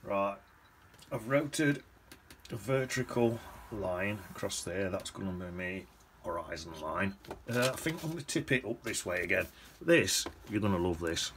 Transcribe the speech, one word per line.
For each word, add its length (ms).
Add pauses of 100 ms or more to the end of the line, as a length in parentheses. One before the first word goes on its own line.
Right, 300 (720)
I've 180
rotated 540 (680)
a 20
vertical 880 (320)
line 480 (100)
across 320
there. 260
That's 220
gonna 220
be 180
me 360 (380)
horizon 460 (100)
line. 360 (360)
Uh, 200
I 40
think 280
I'm 60
gonna 120
tip 300
it 120
up 200
this 200
way 180
again. 260 (320)
This, 440 (240)
you're 120
gonna 180
love 220
this. 360